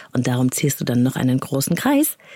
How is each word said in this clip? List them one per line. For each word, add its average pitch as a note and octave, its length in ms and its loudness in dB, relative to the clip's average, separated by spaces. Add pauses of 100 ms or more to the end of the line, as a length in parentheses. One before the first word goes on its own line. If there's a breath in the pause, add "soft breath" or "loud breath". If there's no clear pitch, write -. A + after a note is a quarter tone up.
(120)
und B2+ 140 0
darum B2+ 260 2
ziehst - 300 -2
du - 20 -4
dann A#2+ 180 2
noch B2+ 140 0
einen B2+ 240 0
großen C#3 360 -2
Kreis, C#4+ 420 0 (180 loud breath)